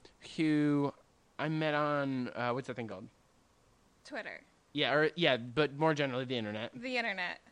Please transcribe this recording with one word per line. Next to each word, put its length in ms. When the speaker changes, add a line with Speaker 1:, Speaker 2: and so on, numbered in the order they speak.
Speaker 1:
who 560
I 100
met 260
on, 600
uh, 160
what's 160
that 80
thing 140
called? 180
Speaker 2:
Twitter. 360
Speaker 1:
Yeah, 220
or, 200
yeah, 220
but 420
more 160
generally 300
the 120
internet. 380
Speaker 2:
The 220
internet. 420